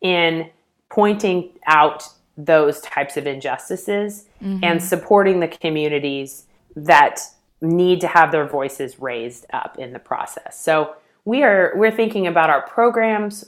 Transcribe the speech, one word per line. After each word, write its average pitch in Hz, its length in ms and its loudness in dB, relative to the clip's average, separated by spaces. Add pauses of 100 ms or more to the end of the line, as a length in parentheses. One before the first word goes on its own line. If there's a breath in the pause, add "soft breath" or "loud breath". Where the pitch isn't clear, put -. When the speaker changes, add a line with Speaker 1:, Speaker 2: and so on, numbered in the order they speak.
Speaker 1:
in 165 480 0 (400)
pointing 208 600 0 (180)
out 151 400 4 (300)
those 147 440 2
types - 360 -8
of 143 100 -6
injustices 185 1000 -6 (160)
Speaker 2:
Mm-hmm. 196 220 -6
Speaker 1:
and 170 180 2
supporting 190 580 2
the 165 80 0
communities 147 1000 -6 (300)
that 151 460 4 (400)
need 175 400 2
to 180 60 0
have 160 240 4
their 151 160 0
voices 135 520 -8
raised 120 540 -10
up - 240 -10
in 127 160 -14
the 127 60 -16
process. - 600 -10
So 156 360 0 (300 loud breath)
we 247 180 0
are, 196 320 2
we're 214 160 2
thinking 220 340 -2
about 170 240 2
our 143 140 2
programs, 220 840 -2